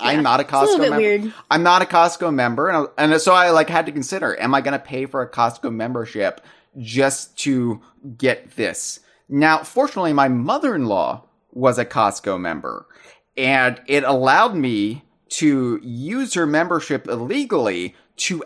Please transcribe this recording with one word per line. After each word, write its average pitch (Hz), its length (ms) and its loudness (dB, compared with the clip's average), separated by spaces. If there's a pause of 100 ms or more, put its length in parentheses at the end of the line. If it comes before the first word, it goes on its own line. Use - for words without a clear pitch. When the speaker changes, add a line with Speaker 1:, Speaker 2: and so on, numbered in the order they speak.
Speaker 1:
I'm 131 160 0
Speaker 2:
Yeah, 156 60 2
Speaker 1:
not 131 180 4
a - 20 -2
Speaker 2:
it's - 100 -6
a 139 100 2
little 403 120 4
Speaker 1:
Costco 339 60 4
Speaker 2:
bit 285 100 4
Speaker 1:
member. - 60 0
Speaker 2:
weird. 214 380 0 (140)
Speaker 1:
I'm 160 140 2
not 180 200 6
a - 20 2
Costco 170 500 2
member, 127 360 0
and, 156 180 0 (100)
and 156 220 4
so 185 120 4
I, 180 180 6
like, 160 180 4
had 165 180 0
to 151 60 -8
consider, 143 480 -4
am 123 120 0
I 135 100 2
gonna 139 180 -2
pay 135 260 -8
for 135 160 -6
a 123 80 -8
Costco 120 420 -2
membership 110 680 -4 (360)
just 131 680 -2
to 120 380 -2 (380)
get - 380 -2
this? - 420 -6 (300)
Now, 156 300 2
fortunately, 190 540 -2
my 143 140 4
mother-in-law 127 960 -2 (300)
was 123 260 0
a 120 60 -2
Costco 101 560 -2
member, 67 480 -8 (480)
and 131 500 2
it 143 160 2
allowed 135 540 2
me 117 480 -2 (240)
to 131 540 0
use 147 520 -8
her 170 120 0
membership 156 640 -2
illegally 120 880 -2 (200)
to 165 280 -6